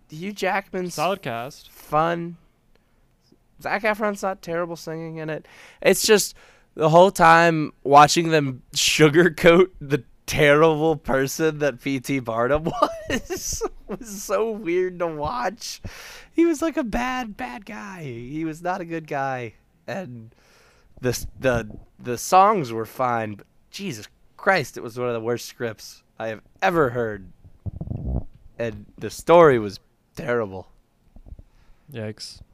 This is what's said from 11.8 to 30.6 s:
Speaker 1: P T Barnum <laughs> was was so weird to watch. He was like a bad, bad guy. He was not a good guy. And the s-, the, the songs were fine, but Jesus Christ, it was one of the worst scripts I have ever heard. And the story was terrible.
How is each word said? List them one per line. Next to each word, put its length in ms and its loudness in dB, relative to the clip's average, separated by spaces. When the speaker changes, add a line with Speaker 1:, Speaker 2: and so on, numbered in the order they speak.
Speaker 1:
P 180 -4
T 200 -4
Barnum 440 0
<laughs> 460 -4
was 520 -6
was 360 -12
so 280 -2
weird 480 -4
to 80 -2
watch. 720 -8
He 120 2
was 160 -2
like 160 -4
a 60 -2
bad, 540 -6
bad 280 -14
guy. 380 -14
He 400 -10
was 180 -8
not 200 -6
a 40 -10
good 220 -10
guy. 460 -6
And 460 -12
the 100 -2
s-, 180 -4
the, 300 0
the 180 -6
songs 560 4
were 140 -6
fine, 480 -2
but 100 -20
Jesus 380 -10
Christ, 420 0
it 40 -10
was 160 -12
one 120 -4
of 40 -2
the 80 -4
worst 240 -4
scripts 560 -10
I 120 -8
have 120 -10
ever 280 2
heard. 420 -6
And 280 -8
the 140 -10
story 480 6
was 200 -6
terrible. 520 -6